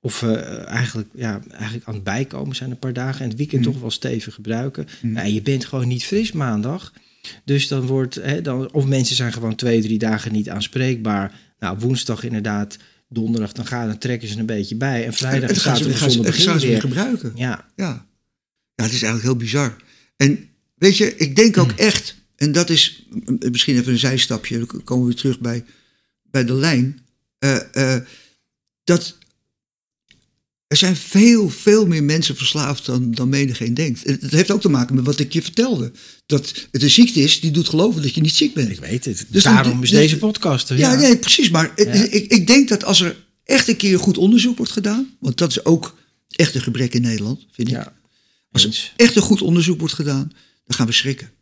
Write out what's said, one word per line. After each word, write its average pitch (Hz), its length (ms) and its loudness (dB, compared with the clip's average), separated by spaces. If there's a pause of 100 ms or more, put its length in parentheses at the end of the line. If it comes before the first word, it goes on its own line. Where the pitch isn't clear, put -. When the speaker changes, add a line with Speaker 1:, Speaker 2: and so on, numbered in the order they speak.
Speaker 1:
of, - 220 -6
eh, 110 460 -4
eigenlijk, 113 460 -6
ja, 110 260 -8 (100)
eigenlijk 113 380 -10
aan 110 60 -10
het 101 100 -12
bijkomen 135 520 -6
zijn 127 140 -10
een 123 80 -12
paar 131 140 -8
dagen 131 300 -6
en 127 60 -6
het 110 100 -10
weekend 143 260 -2
Speaker 2:
Hmm. 117 80 0
Speaker 1:
toch 131 80 -6
wel 117 100 -8
stevig 113 440 -8
gebruiken. 117 520 -8 (140)
Speaker 2:
Hmm. 117 120 -4
Speaker 1:
Nou, 104 160 -6
je 107 140 -2
bent 131 220 -2
gewoon 127 240 -4
niet 123 160 -4
fris 214 280 -4
maandag. 131 600 -4 (520)
Dus 139 240 0
dan 131 180 -2
wordt, 131 280 -2
hè, 143 280 -6
dan, 131 300 -6
of 139 140 0
mensen 131 300 0
zijn 123 160 -2
gewoon 110 220 -4
twee, 117 280 2
drie 107 160 -2
dagen 110 340 -4
niet 107 180 -2
aanspreekbaar. 110 920 -4 (180)
Nou, 95 200 -6
woensdag 117 460 -4
inderdaad, 104 520 -6 (320)
donderdag, 113 440 -4
dan 117 140 -10
gaan, 120 200 -6
dan 107 120 -6
trekken 117 300 -6
ze 104 100 -10
een 110 80 -4
beetje 107 300 -6
bij. 120 300 -4
En 120 60 -8
vrijdag 131 280 -2
Speaker 2:
En 131 60 -2
dan 196 100 0
Speaker 1:
en - 60 -2
Speaker 2:
gaan 127 140 0
ze 120 60 0
Speaker 1:
zaterdag 131 160 0
Speaker 2:
weer, - 0 -
gaan 143 120 2
ze, 120 60 4
Speaker 1:
zondag 117 220 0
Speaker 2:
en - 60 4
dan 185 80 2
gaan - 20 2
Speaker 1:
beginnen 156 60 2
Speaker 2:
ze 139 60 0
weer 127 380 0
Speaker 1:
weer. 262 160 -2
Speaker 2:
gebruiken. 117 120 -10 (100)
Speaker 1:
Ja. 127 440 -8
Speaker 2:
Ja. 127 200 -10 (680)
Ja, 113 100 -4
het 113 80 -2
is 120 100 -4
eigenlijk 110 200 -2
heel 127 140 0
bizar. 117 400 -4 (400)
En 139 320 2 (260)
weet 196 220 4
je, - 200 0
ik 139 200 -2
denk 220 220 6
ook 131 120 6
Speaker 1:
Hmm. 101 80 -6
Speaker 2:
echt, - 380 0 (200)
en 147 160 0
dat 170 180 0
is - 400 0
m-, - 220 -6
m-, 123 180 -2
misschien 123 280 0
even 123 140 0
een 120 60 2
zijstapje, 127 600 -2
dan 117 80 -4
k-, - 180 -12
komen 127 220 0
we 123 60 0
weer 120 80 -6
terug 131 200 -2
bij, 120 240 -6 (680)
bij 135 140 2
de 120 100 0
lijn, 135 440 0 (400)
eh, 135 180 2 (380)
eh, 123 80 -2 (840)
dat - 340 0 (1500)
er 143 100 0
zijn 185 200 2
veel, 214 540 6
veel 208 360 4
meer 160 180 2
mensen 151 320 0
verslaafd 139 500 -4
dan, 123 240 -2
dan 120 180 -2
menigeen 127 460 -2
denkt. 139 300 -4
En 139 160 -2
het 139 100 -8
heeft 160 200 2
ook 202 100 0
te 196 80 2
maken 131 260 2
met 131 100 2
wat 143 140 0
ik 143 140 -4
je 165 100 -2
vertelde. 190 500 -2 (340)
Dat - 440 -4
het 120 120 -2
een 143 80 4
ziekte 233 300 6
is 147 200 2
die 165 100 0
doet 156 180 2
geloven 165 340 0
dat 139 120 -2
je 165 60 0
niet 156 140 2
ziek 294 200 0
bent. 120 160 -2
Speaker 1:
Ik 90 100 -10
weet 113 240 -6
het. 98 240 -8
Speaker 2:
Dus 101 140 2
dan - 120 6
Speaker 1:
Daarom 123 240 4
Speaker 2:
de-, 123 60 -2
Speaker 1:
is 120 60 2
Speaker 2:
de-, 208 60 6
Speaker 1:
deze 156 220 6
podcast 185 520 -2
er, 127 80 0
Speaker 2:
Ja, 151 140 4
Speaker 1:
ja. 262 60 4
Speaker 2:
nee, 262 180 8
precies. 240 340 2
Maar 165 260 2
het 208 100 4 (100)
Speaker 1:
Ja. 202 140 6
Speaker 2:
ik, 208 220 0
ik 190 140 4
denk 254 220 6
dat 208 160 0
als 190 160 2
er 175 160 -2 (280)
echt 262 240 2
een 226 80 2
keer 190 220 2
goed 185 200 2
onderzoek 240 380 4
wordt 233 160 -4
gedaan, 214 360 -2 (120)
want 127 180 -2
dat 165 120 0
is - 140 -6
ook 165 340 0 (320)
echt - 240 0
een 127 80 -2
gebrek 123 320 -2
in 120 80 2
Nederland, 113 500 -4
vind 120 160 -4
ik. 127 60 -2
Speaker 1:
Ja, 113 180 -10 (600)
Speaker 2:
Als 196 100 2
er 214 60 2
Speaker 1:
eens. - 280 -8
Speaker 2:
echt 233 200 6
een 208 60 4
goed 196 200 2
onderzoek 170 360 2
wordt 160 160 -6
gedaan, 143 380 -4 (320)
dan - 120 -6
gaan 120 100 2
we 117 60 -2
schrikken. - 380 -4 (120)